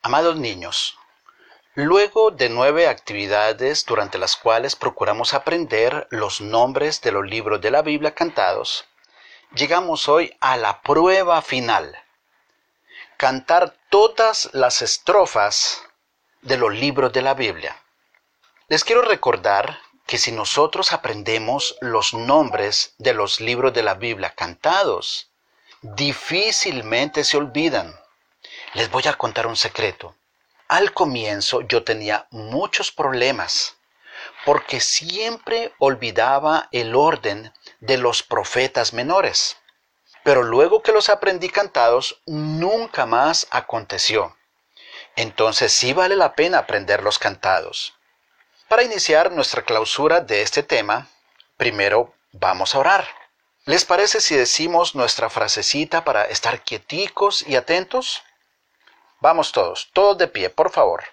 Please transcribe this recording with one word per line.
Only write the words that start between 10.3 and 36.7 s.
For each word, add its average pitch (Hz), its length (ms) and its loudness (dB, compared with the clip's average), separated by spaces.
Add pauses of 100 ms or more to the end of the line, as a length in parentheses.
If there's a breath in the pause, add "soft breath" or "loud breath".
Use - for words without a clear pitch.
a 131 180 0
la 107 260 -2
prueba 170 600 4
final: 110 580 -2 (1160 loud breath)
cantar 135 580 2 (160)
todas 220 640 4
las 127 280 2
estrofas 123 1000 0 (580)
de 127 160 -2
los 113 160 0
libros 127 400 0
de 131 100 0
la 135 120 2
Biblia. 104 420 -6 (920)
Les 156 160 0
quiero 233 180 4
recordar 113 800 0 (260)
que 120 120 -4
si - 120 0
nosotros 147 640 0
aprendemos 113 880 -4
los 113 340 -2
nombres 117 840 0
de 117 140 0
los 104 280 -2
libros 120 320 0
de 117 100 0
la 101 120 0
Biblia 98 420 -6
cantados, 117 960 -2 (500 soft breath)
difícilmente 143 1400 -4
se 151 120 2
olvidan. 135 640 -2 (760 loud breath)
Les 113 160 -4
voy 131 160 -2
a 147 80 0
contar 117 320 -4
un 113 100 -6
secreto. - 580 -4 (540)
Al 190 240 2
comienzo 117 680 -2
yo 117 200 0
tenía 107 480 -4
muchos 123 600 -4
problemas, 127 840 -2 (680 loud breath)
porque 143 360 0
siempre 220 960 -4
olvidaba 135 960 0